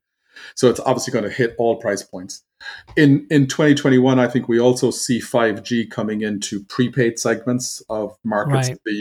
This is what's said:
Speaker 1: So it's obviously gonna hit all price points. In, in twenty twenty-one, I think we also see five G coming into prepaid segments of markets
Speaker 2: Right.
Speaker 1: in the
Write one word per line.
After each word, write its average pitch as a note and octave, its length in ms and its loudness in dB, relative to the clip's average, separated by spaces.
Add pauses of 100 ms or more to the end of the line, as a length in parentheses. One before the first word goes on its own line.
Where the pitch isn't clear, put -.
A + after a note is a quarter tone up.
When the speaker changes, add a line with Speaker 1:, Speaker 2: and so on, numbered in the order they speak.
(540)
Speaker 1:
So B2 160 4
it's A2+ 100 0
obviously B2+ 320 -2
gonna G2+ 180 -4
hit A#2 280 -2
all A#2 180 0
price G2+ 260 -4
points. - 420 -16 (500)
In, D3 360 4
in C#3+ 160 4
twenty D3 280 2
twenty-one, C3 460 4
I B2 80 2
think A#2+ 180 -2
we A#2 140 2
also B2 300 2
see - 280 -4
five G#2 440 -2
G A#2 240 -4
coming G#2+ 340 -6
into G#2 440 -6
prepaid A#2+ 540 0
segments A#2+ 720 -2
of G#2+ 340 -6
markets B2+ 460 0
Speaker 2:
Right. - 20 -6
Speaker 1:
in - 140 -10
the G#2+ 160 -4